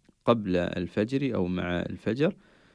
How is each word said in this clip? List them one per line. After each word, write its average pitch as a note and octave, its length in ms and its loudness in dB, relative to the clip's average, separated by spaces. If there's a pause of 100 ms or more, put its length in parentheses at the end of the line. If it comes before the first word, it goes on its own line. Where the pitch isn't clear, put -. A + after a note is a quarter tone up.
(260)
قبل G#2 300 4
الفجر G#2+ 800 -2
أو F#2 120 0
مع F2+ 320 -2
الفجر، A#2 560 -2 (400)